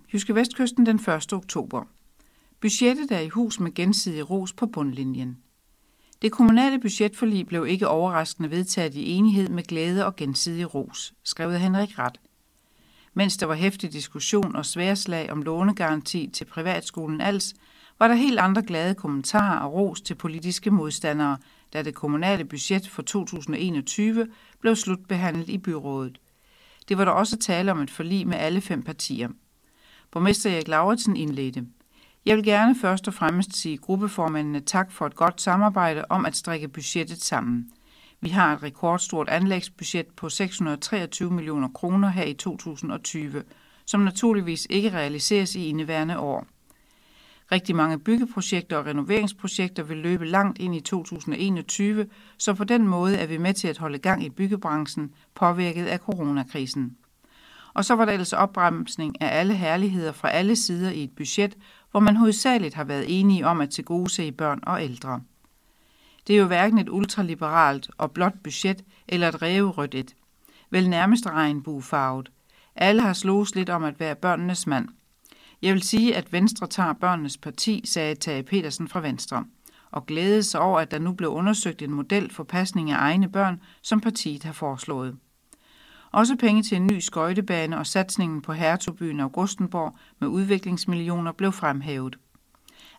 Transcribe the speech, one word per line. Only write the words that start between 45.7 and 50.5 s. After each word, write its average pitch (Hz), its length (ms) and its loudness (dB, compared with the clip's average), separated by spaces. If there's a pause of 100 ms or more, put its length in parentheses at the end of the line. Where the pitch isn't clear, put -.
år. - 280 -4 (1040)
Rigtig 185 240 0
mange 160 240 2
byggeprojekter 196 800 0
og 147 80 -4
renoveringsprojekter 185 1000 -2
vil 156 140 -8
løbe 170 280 0
langt 190 340 2